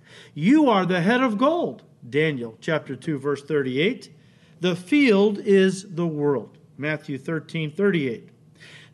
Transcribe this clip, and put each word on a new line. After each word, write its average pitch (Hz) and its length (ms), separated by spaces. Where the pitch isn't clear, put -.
"You 262 340
are 190 180
the 180 160
head 247 200
of 214 160
gold," 285 440
Daniel 131 520
chapter 147 360
two, 147 220
verse 139 240
thirty-eight. 147 680
"The 175 140
field 208 640
is 190 500
the 170 200
world," 143 500
Matthew 151 400
thirteen 156 540
thirty-eight. 156 600